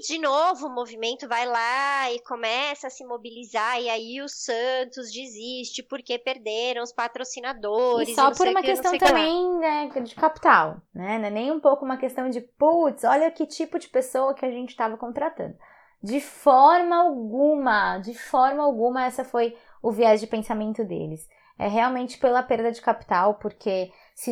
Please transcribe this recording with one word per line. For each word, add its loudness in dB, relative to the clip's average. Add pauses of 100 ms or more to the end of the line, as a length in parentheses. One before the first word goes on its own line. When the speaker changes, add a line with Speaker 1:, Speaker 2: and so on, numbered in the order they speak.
Speaker 1:
de -6
novo, 2
o -10
movimento -6
vai -2
lá 0
e -4
começa -4
a -10
se -16
mobilizar, -6
e -4
aí -6
o -10
Santos -4
desiste -10
porque -8
perderam -4
os -10
patrocinadores -2
Speaker 2:
E -8
Speaker 1:
e -8
Speaker 2:
só 6
Speaker 1:
não 8
Speaker 2:
por 2
Speaker 1:
sei 4
o 2
Speaker 2:
uma 2
Speaker 1:
que, -2
não 2
Speaker 2:
questão 0
Speaker 1:
sei 0
o -8
que 4
lá. 8
Speaker 2:
também, 2
né, 0 (140)
de -12
capital, 2 (120)
né? -6
Não -4
é -4
nem -2
um -2
pouco 4
uma -4
questão -4
de, -6
"Putz, 2
olha 4
que -4
tipo -6
de -10
pessoa -2
que -6
a -2
gente -10
tava -4
contratando." -6 (460)
De -2
forma 6
alguma, 2
de -10
forma 2
alguma, 2
essa -4
foi -2 (240)
o 0
viés 6
de -8
pensamento -4
deles. -8 (300)
É -2
realmente 0
pela 0
perda -2
de -14
capital, 2
porque -4 (240)
se, -6